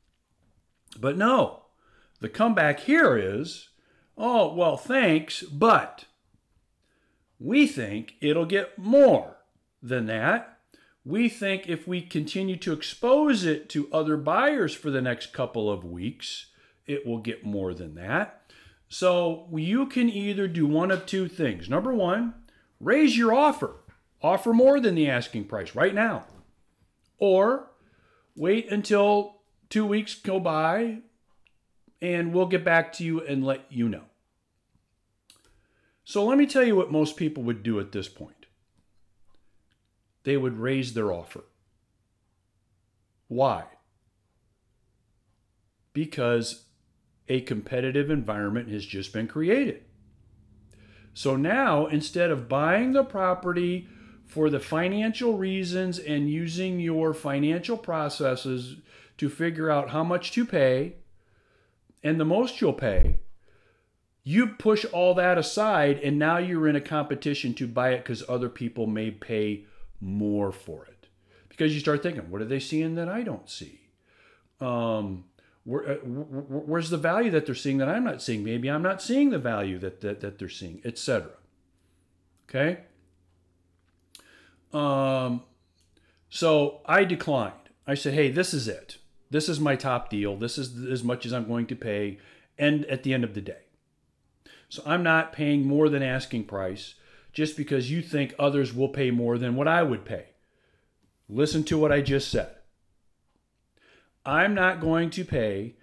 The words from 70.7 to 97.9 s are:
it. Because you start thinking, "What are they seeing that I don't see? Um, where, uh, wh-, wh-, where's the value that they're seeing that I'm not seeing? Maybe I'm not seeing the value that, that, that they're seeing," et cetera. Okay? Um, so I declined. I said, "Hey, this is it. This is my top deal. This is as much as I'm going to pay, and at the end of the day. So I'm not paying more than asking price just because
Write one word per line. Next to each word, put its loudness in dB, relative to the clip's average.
it. -20
Because 0
you -4
start 0
thinking, -6
"What -8
are -4
they -4
seeing -4
that -6
I -6
don't -10
see? -18
Um, -4
where, -6
uh, -2
wh-, -10
wh-, -8
where's -2
the 0
value 0
that 2
they're -4
seeing -2
that 0
I'm -2
not -4
seeing? -4
Maybe -4
I'm -2
not -2
seeing 2
the -2
value -2
that, -8
that, -6
that -10
they're -10
seeing," -14
et -8
cetera. -4
Okay? -2
Um, 0
so 2
I 4
declined. -2
I 0
said, -2
"Hey, 4
this 0
is -2
it. -10
This 0
is -2
my 2
top -4
deal. -2
This -6
is -8
as -4
much -2
as -4
I'm -4
going -2
to -8
pay, -6
and 2
at -6
the 0
end 0
of -6
the -8
day. -14
So -14
I'm 0
not 2
paying 2
more 4
than 0
asking -4
price -8
just -4
because -2